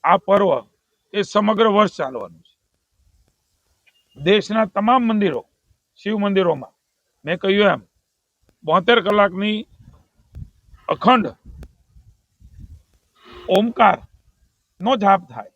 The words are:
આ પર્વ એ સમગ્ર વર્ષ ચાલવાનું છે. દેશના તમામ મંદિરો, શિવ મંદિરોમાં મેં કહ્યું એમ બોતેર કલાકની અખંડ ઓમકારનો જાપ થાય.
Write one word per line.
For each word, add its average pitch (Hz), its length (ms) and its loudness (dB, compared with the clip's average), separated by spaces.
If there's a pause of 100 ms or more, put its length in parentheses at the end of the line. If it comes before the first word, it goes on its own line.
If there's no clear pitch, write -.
આ 175 140 4
પર્વ 196 320 0 (640)
એ 202 100 -4
સમગ્ર 208 460 0
વર્ષ 202 280 0
ચાલવાનું 107 460 -12
છે. - 100 -20 (1600)
દેશના 208 500 0
તમામ 233 360 0
મંદિરો, 202 380 0 (580)
શિવ 208 180 -6
મંદિરોમાં 190 560 -2 (520)
મેં 170 140 -6
કહ્યું 196 340 2
એમ 127 80 -6 (840)
બોતેર 185 360 2
કલાકની 202 560 0 (1300)
અખંડ 226 360 0 (2250)
ઓમકારનો - 1500 -2
જાપ 196 300 2
થાય. 208 280 -18